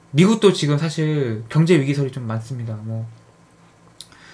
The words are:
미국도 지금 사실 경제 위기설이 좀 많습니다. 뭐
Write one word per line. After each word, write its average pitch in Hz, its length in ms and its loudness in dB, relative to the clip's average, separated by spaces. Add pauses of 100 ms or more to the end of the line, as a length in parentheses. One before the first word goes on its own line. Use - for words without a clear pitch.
(100)
미국도 196 420 4
지금 147 260 0
사실 147 680 -2
경제 165 300 4
위기설이 135 340 -2
좀 123 140 -10
많습니다. 113 560 -8
뭐 113 260 -8 (1300)